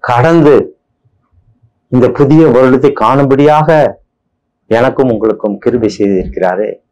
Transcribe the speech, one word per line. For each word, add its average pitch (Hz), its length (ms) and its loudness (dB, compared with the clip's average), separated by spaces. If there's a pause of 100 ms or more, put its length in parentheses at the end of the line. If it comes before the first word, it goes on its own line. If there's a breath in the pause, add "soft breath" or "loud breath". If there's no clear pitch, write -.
கடந்து 143 720 0 (1120)
இந்த 127 180 2
புதிய 147 380 2
வருடத்தை 127 460 2
காணும்படியாக 143 1040 0 (720)
எனக்கும் 131 380 0
உங்களுக்கும் 107 480 -4
கிருபை 113 320 -2
செய்திருக்கிறாரே 95 920 -4 (100)